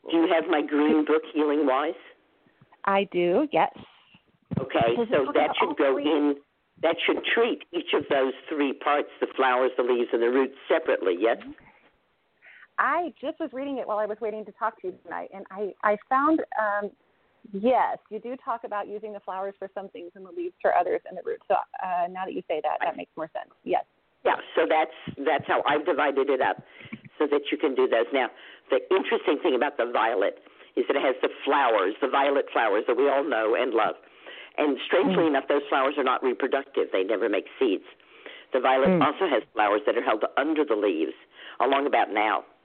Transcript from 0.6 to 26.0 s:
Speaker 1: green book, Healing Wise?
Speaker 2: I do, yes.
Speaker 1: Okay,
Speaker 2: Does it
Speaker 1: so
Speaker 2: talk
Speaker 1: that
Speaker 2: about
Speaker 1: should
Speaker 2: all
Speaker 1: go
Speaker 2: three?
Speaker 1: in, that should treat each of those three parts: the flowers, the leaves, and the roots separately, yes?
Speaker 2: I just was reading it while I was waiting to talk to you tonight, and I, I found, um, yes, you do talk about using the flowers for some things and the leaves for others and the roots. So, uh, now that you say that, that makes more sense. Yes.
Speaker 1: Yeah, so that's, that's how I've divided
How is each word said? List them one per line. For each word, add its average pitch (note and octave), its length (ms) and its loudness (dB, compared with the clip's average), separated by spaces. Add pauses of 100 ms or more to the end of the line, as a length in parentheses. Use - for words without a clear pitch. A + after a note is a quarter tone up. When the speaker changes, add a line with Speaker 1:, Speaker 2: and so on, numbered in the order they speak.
Speaker 1:
green D3+ 440 2
book, D#3 180 2 (100)
Healing D3 320 2
Wise? C#3+ 280 0 (920)
Speaker 2:
I G3 260 4
do, F3+ 400 2
yes. E3 200 2 (880)
Speaker 1:
Okay, - 360 2
Speaker 2:
Does A#3 120 -2
it B3 40 -4
Speaker 1:
so C#3+ 140 4
Speaker 2:
talk - 80 -6
Speaker 1:
that - 120 4
Speaker 2:
about - 140 -4
Speaker 1:
should - 100 4
Speaker 2:
all D3+ 40 -4
Speaker 1:
go C#3 220 2
Speaker 2:
three? C#3+ 100 -4
Speaker 1:
in, D3 300 2 (480)
that E3 120 2 (100)
should - 180 0 (100)
treat A3+ 300 2 (100)
each F3 200 -4
of D#3 160 0
those C3+ 240 2 (140)
three C#3+ 260 -2
parts: D3 360 -2 (100)
the B2 160 -2
flowers, B2+ 420 2
the B2+ 60 2
leaves, A#2+ 300 0
and A#2 80 2
the A#2+ 80 4
roots C3 240 2 (160)
separately, B2+ 500 2
yes? A2+ 180 2 (1400)
Speaker 2:
I C#4+ 420 0
just C#4 200 -10
was D#4+ 140 -6
reading C4+ 260 -8
it - 80 -8
while G#3 100 -4
I G#3+ 80 -2
was G#3 160 -6
waiting G#3+ 240 -6
to G#3 60 -18
talk A3+ 300 -6
to F#4+ 60 -8
you F#4 60 -8 (100)
tonight, F3 300 -12
and G3 160 -16
I, F#3+ 240 -8 (100)
I G#3 140 2 (120)
found, C#4+ 320 2 (180)
um, G#3 320 -2 (640)
yes, G3 440 2 (140)
you G#3+ 80 -10
do B3 240 -10
talk A#3 220 -6
about G#3 220 -8
using G#3 260 -12
the G3+ 80 -14
flowers G3 360 -8
for G3 160 -12
some G3 160 -12
things F3 260 -16
and F#3+ 100 -20
the F3+ 60 -20
leaves F4 300 -8
for - 140 2
others F3 340 0
and F#3 80 -12
the - 80 -14
roots. - 220 -8
So, G3 80 2
uh, F3+ 560 -4
now F#3 140 -10
that - 80 -10
you F3+ 140 -8
say D#3 140 -2
that, D#3 220 -2
that E3+ 140 -4
makes F3 200 -14
more D#3+ 160 -10
sense. - 160 -12 (140)
Yes. F3+ 200 -2 (420)
Speaker 1:
Yeah, G#3 100 2 (200)
so - 140 2
that's, D#3+ 240 0 (320)
that's D3+ 220 0
how D3 200 0
I've D3 180 0
divided C#3 440 2